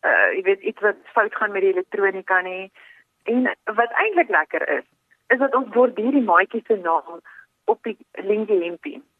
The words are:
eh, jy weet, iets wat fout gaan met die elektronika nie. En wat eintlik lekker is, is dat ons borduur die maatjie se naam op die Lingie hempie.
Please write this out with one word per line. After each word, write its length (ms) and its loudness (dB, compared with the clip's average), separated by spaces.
eh, 340 4
jy 60 -4
weet, 200 0
iets 180 -6
wat 160 0
fout 220 0
gaan 180 -4
met 100 -2
die 100 2
elektronika 680 -2
nie. 300 -10
En 260 0
wat 280 0
eintlik 380 0
lekker 380 -2
is, 60 -8
is 100 2
dat 160 0
ons 140 0
borduur 440 2
die 120 4
maatjie 420 2
se 100 2
naam 440 -2
op 160 0
die 140 -8
Lingie 520 0
hempie. 380 -10